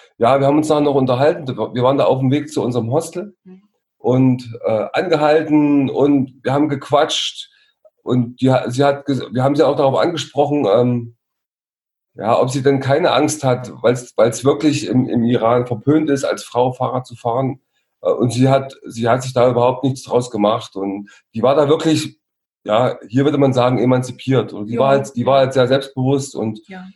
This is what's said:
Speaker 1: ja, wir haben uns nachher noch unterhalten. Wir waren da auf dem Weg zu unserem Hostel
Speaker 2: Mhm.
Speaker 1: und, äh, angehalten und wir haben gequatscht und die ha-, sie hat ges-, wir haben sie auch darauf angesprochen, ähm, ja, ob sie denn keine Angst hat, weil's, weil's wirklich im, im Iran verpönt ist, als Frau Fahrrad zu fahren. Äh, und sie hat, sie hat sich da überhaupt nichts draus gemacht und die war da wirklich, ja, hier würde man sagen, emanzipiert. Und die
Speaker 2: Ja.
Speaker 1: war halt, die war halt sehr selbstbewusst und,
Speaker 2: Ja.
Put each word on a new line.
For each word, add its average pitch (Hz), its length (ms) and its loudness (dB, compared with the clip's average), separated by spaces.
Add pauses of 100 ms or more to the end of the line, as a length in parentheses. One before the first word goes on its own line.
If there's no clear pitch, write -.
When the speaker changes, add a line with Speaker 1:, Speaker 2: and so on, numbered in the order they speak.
(180)
Speaker 1:
ja, 127 220 4
wir 139 60 2
haben 143 120 2
uns 151 100 0
nachher 151 140 2
noch 143 120 2
unterhalten. 139 540 0
Wir 127 340 -6
waren 139 160 2
da 117 60 2
auf 131 160 2
dem 131 100 0
Weg 147 200 -2
zu 120 120 -4
unserem 117 300 -2
Hostel 180 520 -6
Speaker 2:
Mhm. 185 180 -20 (360)
Speaker 1:
und, 123 680 0
äh, 107 280 -2
angehalten 147 1000 2
und 135 520 0
wir 127 100 -2
haben 147 160 2
gequatscht - 840 -2 (520)
und 120 380 -2
die 131 100 4
ha-, - 200 2
sie 135 140 0
hat 139 220 0
ges-, 127 280 -4
wir 127 80 -2
haben 139 140 2
sie 151 100 4
auch 143 100 2
darauf 139 220 2
angesprochen, 143 720 0
ähm, 120 440 0 (1000)
ja, 104 240 -2
ob 127 120 0
sie 135 120 -4
denn 139 180 2
keine 139 320 0
Angst 147 300 0
hat, 123 300 -2 (100)
weil's, 123 340 -2
weil's 113 280 0
wirklich 147 420 0
im, 123 220 0
im 117 160 0
Iran 120 420 2
verpönt 143 440 0
ist, 139 140 -2
als - 200 -4
Frau 123 280 -2
Fahrrad 127 340 -6
zu 120 100 -20
fahren. 127 440 -4 (420)
Äh, 90 80 -2
und 113 240 0
sie 131 160 2
hat, - 340 0
sie 113 240 -6
hat 131 140 2
sich 131 100 -10
da 123 160 2
überhaupt 120 340 0
nichts 131 200 -4
draus 120 280 -2
gemacht 107 460 -2
und 98 320 -8 (260)
die 110 80 -6
war 135 120 4
da 147 160 2
wirklich, 156 480 0 (460)
ja, 113 340 0 (100)
hier 131 160 0
würde 147 140 0
man 135 160 2
sagen, 123 240 2
emanzipiert. 127 760 0
Und 104 140 -10
die 117 80 -8
Speaker 2:
Ja. 120 60 0
Speaker 1:
war 135 100 2
halt, 139 260 0
die 120 80 -2
war 135 140 4
halt 131 160 2
sehr 127 140 4
selbstbewusst 131 680 -2
und, 107 320 -6
Speaker 2:
Ja. 185 160 -16 (100)